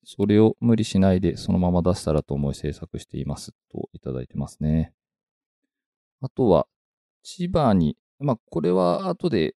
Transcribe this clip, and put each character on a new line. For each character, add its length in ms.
そ 220
れ 140
を 200
無 160
理 80
し 160
な 140
い 80
で 160
そ 160
の 60
ま 120
ま 100
出 120
し 100
た 80
ら 120
と 100
思 180
い 40
制 180
作 260
し 60
て 140
い 60
ま 120
す。 160
と 220
い 60
た 120
だ 100
い 60
て 100
ま 100
す 140
ね。 300
あ 80
と 200
は、 180
千 260
葉 240
に、 240
ま 140
あ、 40
こ 120
れ 100
は 360
後 220
で 280